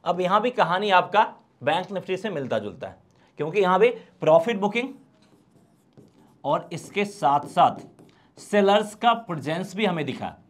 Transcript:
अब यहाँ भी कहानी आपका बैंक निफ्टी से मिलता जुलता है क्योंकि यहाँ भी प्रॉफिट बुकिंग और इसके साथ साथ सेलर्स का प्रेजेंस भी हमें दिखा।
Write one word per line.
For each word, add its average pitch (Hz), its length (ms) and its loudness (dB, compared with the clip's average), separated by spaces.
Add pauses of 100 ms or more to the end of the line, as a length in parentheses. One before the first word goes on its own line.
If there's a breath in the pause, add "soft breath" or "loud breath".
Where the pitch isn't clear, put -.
अब 175 160 -2
यहाँ 185 220 2
भी 247 100 0
कहानी 190 400 0
आपका 202 320 4 (400)
बैंक 175 280 -2
निफ्टी 185 240 -6
से 208 140 -6
मिलता 127 280 -4
जुलता 101 300 -10
है - 80 -18 (420 soft breath)
क्योंकि 160 220 -4
यहाँ 185 200 2
भी 240 100 6 (300 loud breath)
प्रॉफिट 165 400 4
बुकिंग 233 320 -2 (1500 soft breath)
और 165 280 -2
इसके 196 340 -6
साथ 143 420 -2
साथ 139 380 2 (520 soft breath)
सेलर्स 208 560 2
का 233 200 2
प्रेजेंस 175 600 -8
भी 214 100 -2
हमें 170 200 -2
दिखा। 104 260 -10 (180)